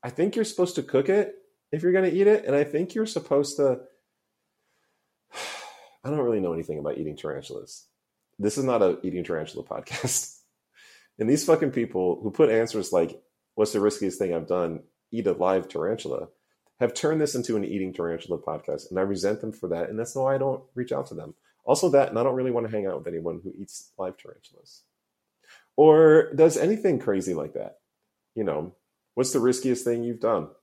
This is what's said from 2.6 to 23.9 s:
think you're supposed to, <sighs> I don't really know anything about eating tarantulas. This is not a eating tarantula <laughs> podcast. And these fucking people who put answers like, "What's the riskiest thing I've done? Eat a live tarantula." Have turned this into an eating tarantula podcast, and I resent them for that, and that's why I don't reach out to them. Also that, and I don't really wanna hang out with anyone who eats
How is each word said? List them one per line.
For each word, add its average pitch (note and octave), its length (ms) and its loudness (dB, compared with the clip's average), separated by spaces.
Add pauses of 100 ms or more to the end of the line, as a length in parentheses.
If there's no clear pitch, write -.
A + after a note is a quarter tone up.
think D#3+ 300 -4
you're A3 120 0
supposed D3 500 -2
to, C3 240 2 (1500)
<sighs> - 20 -20 (720)
I C3 60 -8
don't D3+ 100 -2
really A#2 200 2
know F2 120 -2
anything E2 260 -6
about D2 200 -6
eating D2+ 180 -8
tarantulas. C#2 720 -12 (520)
This G#2 200 -2
is C3+ 60 -2
not A#2+ 180 2
a F2+ 200 4
eating F2+ 220 -4
tarantula D#2 400 -8
<laughs> - 40 -20
podcast. - 680 -6 (800)
And A2 120 0
these D3 140 2
fucking D#3+ 260 4
people F#2 520 -2
who G#2+ 80 -4
put D3 200 4
answers A2+ 420 0
like, E2 280 0 (340)
"What's G#2+ 180 2
the G#2 80 2
riskiest G2 380 0
thing F#2 160 -2
I've D#2+ 140 -4
done? E2+ 340 -2 (300)
Eat A2+ 140 -4
a F#2 60 2
live F#2 360 0
tarantula." E2 600 -6 (520)
Have A#2+ 140 0
turned D#3+ 260 0
this D3 140 -2
into A#2+ 220 -2
an G2+ 80 -2
eating F#2+ 280 -4
tarantula E2+ 460 -6
podcast, D2+ 520 -8
and F#2 80 -4
I F#2 40 0
resent G2 380 -2
them A2 120 -8
for - 160 -8
that, E2+ 200 -2
and G#2+ 100 -8
that's A#2 160 -8
why C3+ 200 0
I C3+ 40 0
don't C3+ 240 -2 (120)
reach B2 180 -6
out C#3 140 -4
to - 80 -16
them. D2+ 200 -14 (300)
Also D#3 260 4
that, C#3 200 6
and A2 80 -2
I A#2+ 40 2
don't C3 120 2
really B2+ 160 -2
wanna A2+ 200 -2
hang G#2 160 -2
out F2 120 -4
with D#2+ 80 -12
anyone E2+ 360 -6
who F#2 140 -12
eats - 400 -16